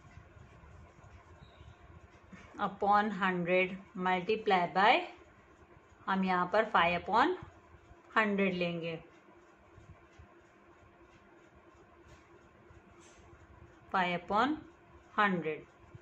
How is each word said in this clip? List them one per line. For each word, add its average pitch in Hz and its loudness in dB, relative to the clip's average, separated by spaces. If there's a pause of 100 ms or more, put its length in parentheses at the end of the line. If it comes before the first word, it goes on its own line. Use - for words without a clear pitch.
(2500)
upon 208 0
hundred 185 0 (160)
multiply 185 0 (120)
by, 233 4 (1040)
हम 190 0
यहाँ 180 0
पर 220 2
five 175 4
upon 269 2 (800)
hundred 196 2
लेंगे, 170 -6 (4000)
five 180 0
upon 226 0 (640)
hundred। 165 0 (380)